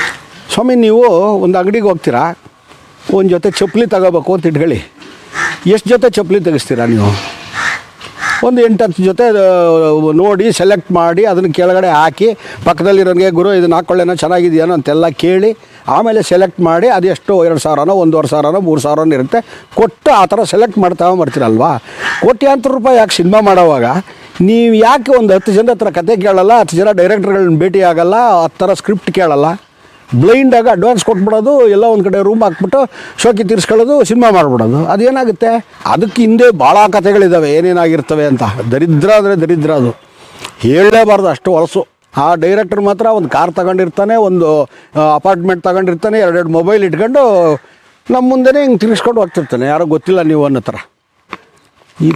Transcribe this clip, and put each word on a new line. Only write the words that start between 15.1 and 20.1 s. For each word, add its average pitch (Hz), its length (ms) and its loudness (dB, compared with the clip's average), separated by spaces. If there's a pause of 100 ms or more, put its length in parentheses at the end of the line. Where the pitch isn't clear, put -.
ಆಮೇಲೆ 214 340 0
ಸೆಲೆಕ್ಟ್ 180 380 0
ಮಾಡಿ 170 280 2
ಅದೆಷ್ಟು 185 560 0
ಎರಡು 165 140 0
ಸಾವಿರನೋ 156 340 -2
ಒಂದೂವರೆ 160 360 0
ಸಾವಿರನೋ 151 320 -2
ಮೂರು 156 200 -2
ಸಾವಿರನೋ 151 340 0
ಇರುತ್ತೆ, 139 600 -4
ಕೊಟ್ಟು - 360 0